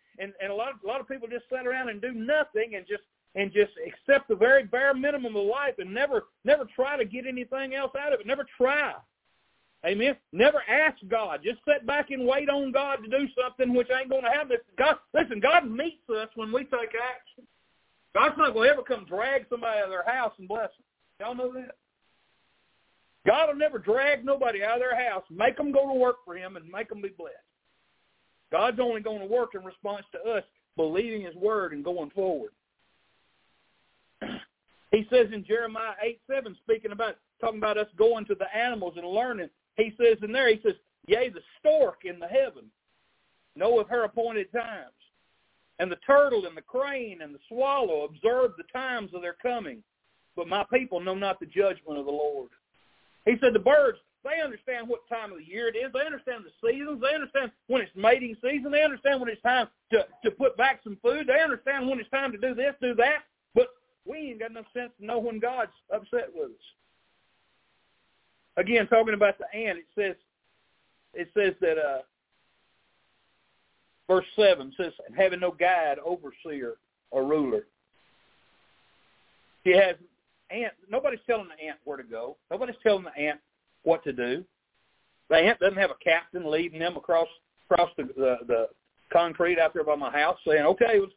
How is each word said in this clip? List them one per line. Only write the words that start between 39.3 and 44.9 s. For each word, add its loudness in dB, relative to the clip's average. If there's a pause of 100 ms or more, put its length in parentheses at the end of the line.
he 0
says 6
in -6
there, 2
he 4
says, 2 (320)
"Yea, 2
the -16 (160)
stork 4
in -10
the -10
heaven -2 (880)
knoweth 2
her 0
appointed -4
times, -8 (880)